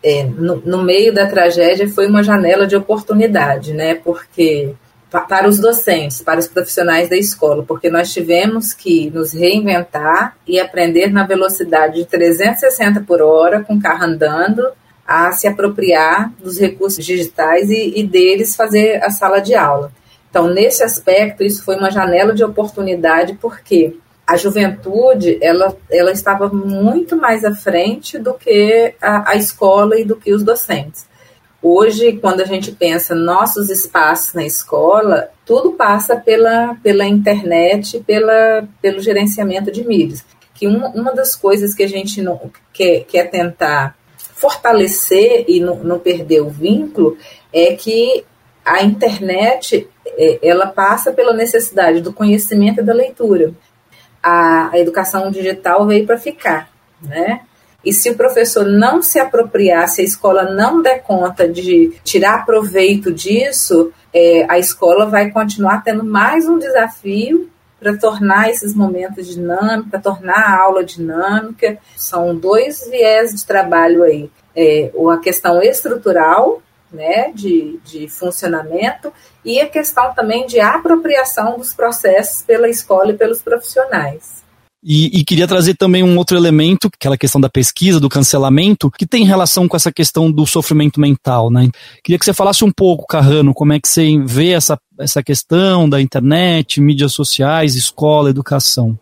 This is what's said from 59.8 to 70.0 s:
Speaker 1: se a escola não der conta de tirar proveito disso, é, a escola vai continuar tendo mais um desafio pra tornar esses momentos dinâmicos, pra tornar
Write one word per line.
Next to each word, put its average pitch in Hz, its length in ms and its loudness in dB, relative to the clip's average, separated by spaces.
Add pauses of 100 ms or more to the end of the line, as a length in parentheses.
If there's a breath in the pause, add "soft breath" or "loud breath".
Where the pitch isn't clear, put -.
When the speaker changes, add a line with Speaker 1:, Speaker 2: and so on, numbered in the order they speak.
Speaker 1:
se 180 140 -4
a - 20 2
escola 190 400 0
não 214 380 0
der 254 220 0
conta 180 440 0
de 170 460 2 (100)
tirar 202 420 0
proveito 202 680 0
disso, 190 800 0 (200 loud breath)
é, 170 360 4
a 175 80 2
escola 180 480 2
vai 208 260 0
continuar 208 520 -2
tendo 220 200 -2
mais 240 460 0
um 339 80 2
desafio 247 920 -2 (300)
pra 208 160 -2
tornar 208 540 0
esses 208 240 -4
momentos 190 540 -4
dinâmicos, 185 640 -4
pra 196 80 -6
tornar 190 380 -2